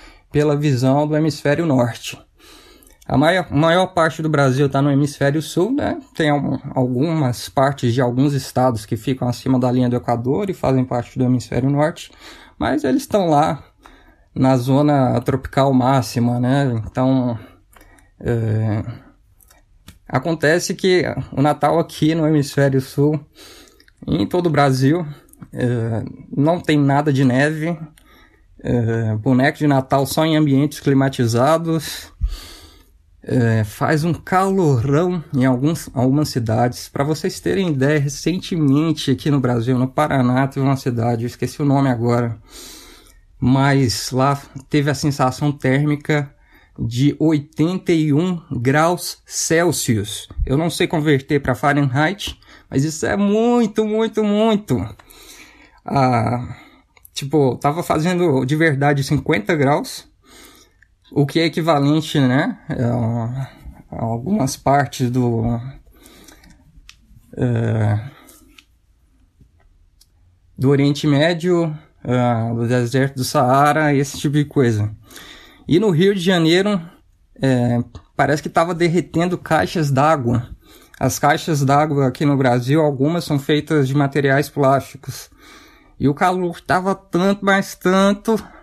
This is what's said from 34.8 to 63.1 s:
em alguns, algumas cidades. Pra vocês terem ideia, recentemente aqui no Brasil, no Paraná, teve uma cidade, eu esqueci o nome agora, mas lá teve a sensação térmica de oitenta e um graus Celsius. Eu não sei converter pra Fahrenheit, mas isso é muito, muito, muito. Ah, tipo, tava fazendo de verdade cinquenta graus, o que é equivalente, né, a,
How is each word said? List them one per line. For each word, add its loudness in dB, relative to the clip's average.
em 0
alguns, 0
algumas 0
cidades. -2
Pra -6
vocês -4
terem -2
ideia, 0
recentemente 0
aqui -2
no 2
Brasil, 0
no 0
Paraná, 0
teve -4
uma 2
cidade, -2
eu -6
esqueci -8
o 0
nome 2
agora, 0
mas 2
lá 0
teve 0
a -2
sensação -2
térmica 0
de 0
oitenta 0
e 2
um 0
graus 0
Celsius. -2
Eu 0
não 0
sei -2
converter 0
pra -2
Fahrenheit, 0
mas 0
isso -4
é 0
muito, 2
muito, -2
muito. 0
Ah, 0
tipo, 0
tava -2
fazendo 0
de -2
verdade 2
cinquenta 0
graus, 0
o 2
que -2
é 2
equivalente, 2
né, 2
a, -6